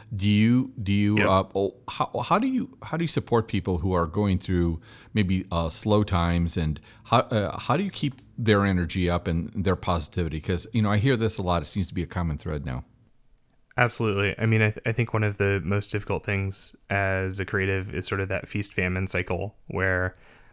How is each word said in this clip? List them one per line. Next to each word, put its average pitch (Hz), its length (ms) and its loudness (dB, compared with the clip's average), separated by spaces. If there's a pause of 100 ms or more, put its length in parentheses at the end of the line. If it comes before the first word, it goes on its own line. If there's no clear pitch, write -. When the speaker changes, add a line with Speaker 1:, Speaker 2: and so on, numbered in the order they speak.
(140)
Speaker 1:
Do 104 140 0
you, 113 460 4 (100)
do 98 80 -2
you, 104 260 4
Speaker 2:
Yep. 101 100 4
Speaker 1:
uh, 95 160 4 (120)
oh, 98 200 0 (120)
how, - 240 -4 (120)
how 170 140 2
do 226 80 0
you, 262 380 -4
how - 140 -6
do 170 60 -2
you 165 40 0
support - 400 0
people 92 320 0
who 92 140 0
are 87 120 2
going 98 320 2
through 87 420 0 (340)
maybe, 95 380 0
uh, 82 180 -2
slow 104 340 2
times, 85 520 2
and 78 240 -2 (260)
how, 117 140 4
uh, 101 380 -2
how 131 200 -2
do 196 60 -2
you 196 60 -4
keep - 320 -6 (160)
their 107 260 4
energy 90 460 2
up 87 180 0
and 85 280 -2
their 92 200 0
positivity? 80 640 -2
'Cause, 87 320 -4
you 110 120 2
know, 101 80 2
I 107 60 4
hear 123 200 4
this 110 220 0
a - 20 -4
lot. 87 220 2
It - 20 -10
seems 98 220 -2
to - 80 -12
be 90 80 -2
a 80 40 -4
common 82 300 -2
thread 76 260 -6
now. 65 200 -6 (920)
Speaker 2:
Absolutely. 107 640 0
I 113 80 0
mean, 113 160 4
I, 107 80 4
th-, - 160 -6
I 113 60 2
think 113 220 -2
one 110 100 0
of 104 140 -2
the 98 260 2
most 101 260 -2
difficult 101 340 -4
things 98 520 -4 (160)
as 95 480 0
a 95 60 -4
creative 95 500 -2
is 90 100 -2
sort 98 160 -2
of 95 60 -2
that 95 200 -4
feast - 240 -6
famine 92 360 -2
cycle 92 480 -4 (100)
where 92 500 -2 (380)